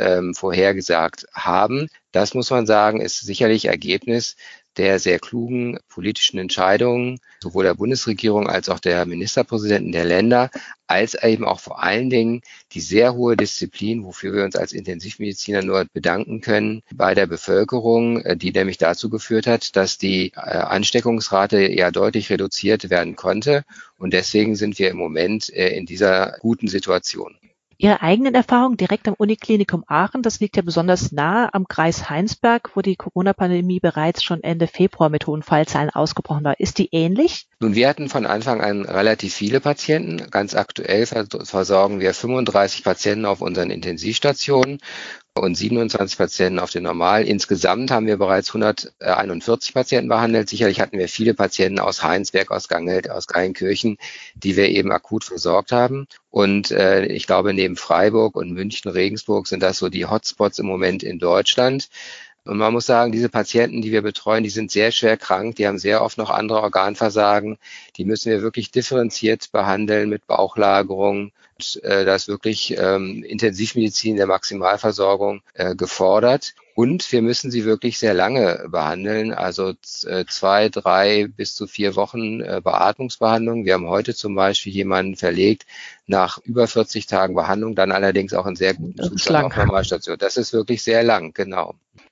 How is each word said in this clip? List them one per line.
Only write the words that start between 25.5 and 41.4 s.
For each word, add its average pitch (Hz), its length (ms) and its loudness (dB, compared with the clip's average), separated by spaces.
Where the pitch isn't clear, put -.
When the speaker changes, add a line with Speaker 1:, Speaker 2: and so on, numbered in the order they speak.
Speaker 1:
äh, 92 240 0
in 92 80 -8
dieser 92 560 0
guten 113 280 -2
Situation. 92 680 -4
Speaker 2:
Ihre 202 220 4
eigenen 240 360 2
Erfahrungen 247 400 4
direkt 202 320 -2
am 196 60 -2
Uniklinikum 208 760 0
Aachen, 190 340 0
das 226 160 -2
liegt - 180 -2
ja 196 60 2
besonders 175 480 0
nah 170 420 0
am 190 140 0
Kreis - 420 -2
Heinsberg, 226 680 0
wo 196 40 0
die 190 140 0
Corona-Pandemie 180 840 0
bereits 160 420 0
schon 165 180 -2
Ende 165 280 0
Februar 180 400 2
mit 151 180 0
hohen 151 160 -4
Fallzahlen 151 480 0
ausgebrochen 147 540 -2
war. 139 160 0
Ist - 180 -2
die 196 140 0
ähnlich? 185 560 0
Speaker 1:
Nun, 110 160 2
wir 120 140 6
hatten 147 200 -2
von 131 160 -2
Anfang 110 360 0
an 101 240 0
relativ 101 500 0
viele 107 240 0
Patienten. 147 720 -2
Ganz 101 240 -2
aktuell 104 520 0
vers-, 110 200 -4